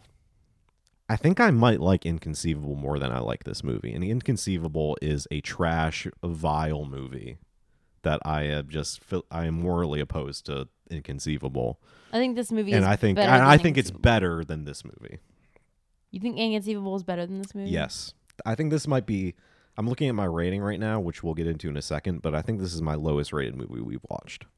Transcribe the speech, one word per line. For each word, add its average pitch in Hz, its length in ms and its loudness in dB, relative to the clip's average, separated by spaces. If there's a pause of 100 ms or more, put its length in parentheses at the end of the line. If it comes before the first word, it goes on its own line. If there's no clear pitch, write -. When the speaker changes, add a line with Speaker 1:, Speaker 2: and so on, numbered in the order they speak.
(1080)
Speaker 1:
I 107 80 2
think 165 240 4
I 233 100 8
might 113 300 6
like 87 260 4
Inconceivable 76 680 -2
more 71 220 -2
than 67 140 -2
I 62 60 -2
like 57 260 -4
this - 180 -8
movie. 58 300 -4
And 76 100 -4
Inconceivable 90 1000 0
is 73 280 0
a 73 100 -4
trash, 82 680 0 (160)
vile 78 640 0
movie 65 520 -12 (640)
that 76 220 2
I 76 200 0
am 73 240 -2
just, 73 360 -6
feel, 90 260 -4
I 82 160 -4
am 80 140 0
morally 85 400 0
opposed 69 460 -6
to 69 220 -6 (220)
Inconceivable. 69 880 -4 (340)
Speaker 2:
I 220 60 0
think 247 180 0
this 233 140 -4
movie 214 220 0
Speaker 1:
And 196 120 6
Speaker 2:
is - 40 4
Speaker 1:
I 104 80 4
think, 101 200 2
Speaker 2:
better 104 160 4
Speaker 1:
I, 131 60 10
Speaker 2:
than 131 80 8
Speaker 1:
I 147 120 12
think 156 200 2
it's 117 120 2
Speaker 2:
Inconceivable. - 120 -12
Speaker 1:
better 92 420 4
than 78 200 -8
this 71 200 -12
movie. - 340 -18 (920)
Speaker 2:
You 190 100 -10
think 233 180 -4
Inconceivable 208 580 -2
is 190 60 -4
better 175 240 -4
than 190 140 -8
this 190 140 -12
movie? 196 160 -6
Speaker 1:
Yes. - 440 -4 (320)
I 113 80 0
think 156 160 0
this 151 180 0
might 131 180 2
be, 95 280 0 (420)
I'm 107 120 0
looking 131 200 0
at 123 60 0
my 104 100 0
rating 90 380 0
right 101 180 -2
now, 110 200 0
which 85 220 -6
we'll 82 120 -2
get 82 120 -2
into 82 220 -4
in 73 80 -4
a 71 60 -4
second, 80 400 -4
but 76 120 -2
I 78 80 0
think 113 180 -2
this 90 140 -4
is 80 80 -6
my 78 120 0
lowest 76 380 0
rated 64 240 -4
movie 60 260 -8
we've 62 260 -10
watched. - 380 -12 (120)